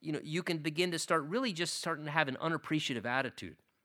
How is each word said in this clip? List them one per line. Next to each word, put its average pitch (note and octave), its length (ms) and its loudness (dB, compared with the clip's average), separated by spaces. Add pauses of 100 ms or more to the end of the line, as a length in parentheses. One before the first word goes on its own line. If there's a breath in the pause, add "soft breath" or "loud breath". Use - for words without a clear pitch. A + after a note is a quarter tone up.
you D#3+ 100 -4
know, D3 100 0
you D3+ 220 -2
can E3 160 0
begin D#3+ 320 0
to E3 80 0
start D#3+ 240 2
really G#3+ 300 0
just E3 220 -2
starting D#3 300 -4
to D3 60 -4
have D#3 160 4
an C3 100 -2
unappreciative D3+ 720 0
attitude. A#2+ 480 -2 (300)